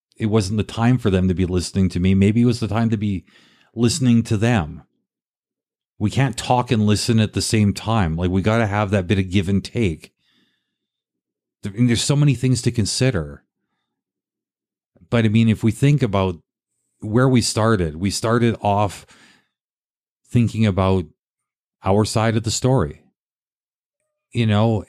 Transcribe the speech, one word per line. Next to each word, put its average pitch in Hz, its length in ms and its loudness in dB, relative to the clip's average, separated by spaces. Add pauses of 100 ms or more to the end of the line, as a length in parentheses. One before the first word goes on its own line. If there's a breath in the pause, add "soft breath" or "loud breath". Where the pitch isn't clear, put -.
(180)
it 110 100 -4
wasn't 107 300 0
the 101 60 -2
time 117 340 0
for 107 120 0
them 92 180 2
to 92 60 2
be 90 120 0
listening 90 440 -2
to 90 100 -6
me. 92 140 2
Maybe 104 280 4
it 120 40 4
was 120 140 0
the 113 80 -6
time 113 240 -2
to 110 60 -2
be 101 280 -4 (480 soft breath)
listening 117 500 2
to 113 140 -2
them. 95 460 -2 (1120)
We 104 120 -2
can't 127 280 -2
talk 123 340 -2
and 107 140 2
listen 107 340 2
at 107 140 0
the 101 80 -2
same 104 320 0
time. 98 420 -2
Like, 90 140 -2
we 92 120 0
gotta 110 260 0
have 101 240 -2
that 95 160 -2
bit 98 120 0
of 95 100 -2
give 92 200 -2
and 98 140 0
take. 95 500 -4 (1500)
Th-, 98 120 -10
and 120 140 2
there's 113 140 0
so 143 120 0
many 147 200 2
things 127 260 -2
to 120 100 0
consider. 98 720 -2 (1700)
But, 117 160 2
I - 20 4
mean, 113 220 4
if 104 140 0
we 113 80 2
think 139 300 2
about 95 380 -2 (640)
where 113 260 2
we 127 140 4
started, 101 560 0
we 95 140 -2
started 117 500 0
off 101 440 -2 (1200 soft breath)
thinking 110 400 0
about 95 400 0 (800)
our 104 220 2
side 113 320 0
of 113 60 -4
the 107 80 -4
story, 123 520 -2 (1300)
you 120 140 -2
know, 107 420 0